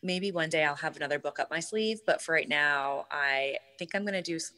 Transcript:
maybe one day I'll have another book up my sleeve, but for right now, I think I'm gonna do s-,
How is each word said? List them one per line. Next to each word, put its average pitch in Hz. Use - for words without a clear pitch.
maybe 185
one 165
day 160
I'll 147
have 151
another 147
book -
up -
my 160
sleeve, 220
but 233
for 165
right 156
now, 143
I 139
think 175
I'm 202
gonna 196
do 165
s-, -